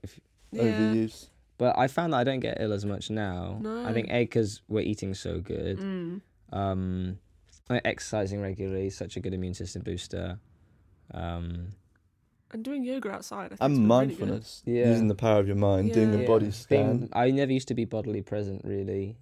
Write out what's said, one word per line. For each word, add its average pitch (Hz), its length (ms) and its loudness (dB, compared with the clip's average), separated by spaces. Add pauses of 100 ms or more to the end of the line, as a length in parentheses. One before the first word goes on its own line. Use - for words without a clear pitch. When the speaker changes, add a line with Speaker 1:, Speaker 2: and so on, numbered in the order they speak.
Speaker 1:
if - 160 -16 (320)
Speaker 2:
Yeah. 117 120 -2
Speaker 3:
Overuse. 110 640 2 (300)
Speaker 1:
But 123 200 2
I 131 100 4
found 165 240 0
that 131 60 4
I 123 60 4
don't 131 160 0
get 113 200 -4
ill 107 120 0
as 101 120 -2
much 101 260 -4
now. 95 500 -4 (260)
I 113 60 -2
think 113 160 0
Speaker 2:
No. - 80 0
Speaker 1:
A, 120 100 4
'cause 110 420 0
we're 107 140 0
eating 98 320 -4
so 87 260 -6
good. 90 380 -4
Speaker 2:
Mm. 185 420 -6 (320)
Speaker 1:
Um, 92 680 -2 (520)
like, 123 140 0
exercising 101 560 -2
regularly 98 480 -4
is 95 80 -8
such - 200 -10
a 95 40 -6
good 92 140 -4
immune 90 200 -4
system 92 280 -8
booster. 90 560 -8 (760)
Um, 85 560 -6 (840)
Speaker 2:
And 226 140 -10
doing 269 200 -4
yoga 247 260 -4
outside, 196 360 -10
I - 40 -14
think - 120 -14
Speaker 3:
And 139 100 4
Speaker 2:
it's 139 60 4
been 107 100 6
really 127 200 6
good. 127 120 -6
Speaker 3:
mindfulness. 104 460 -6
Speaker 1:
Yeah. 120 240 4
Speaker 3:
Using 113 180 6
the 101 60 2
power 107 260 4
of 98 60 4
your 101 100 0
mind, 101 360 4
doing 110 220 6
a 110 60 4
Speaker 2:
Yeah. 123 60 0
Speaker 3:
body 110 200 6
Speaker 1:
Yeah. 104 60 -2
Speaker 3:
scan. 120 460 2
Speaker 1:
Being, 113 140 -4
I 123 180 2
never 135 220 2
used 131 160 0
to 131 60 -2
be 117 120 0
bodily 107 340 -4
present, 98 440 -4
really. 98 580 -4